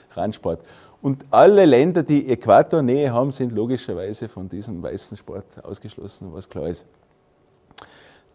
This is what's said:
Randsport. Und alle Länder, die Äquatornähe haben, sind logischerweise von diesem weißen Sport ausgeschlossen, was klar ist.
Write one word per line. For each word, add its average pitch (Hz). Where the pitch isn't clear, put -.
Randsport. 87
Und 139
alle 190
Länder, 160
die 143
Äquatornähe 131
haben, 131
sind 127
logischerweise 107
von 92
diesem 90
weißen -
Sport -
ausgeschlossen, 101
was 87
klar 78
ist. 87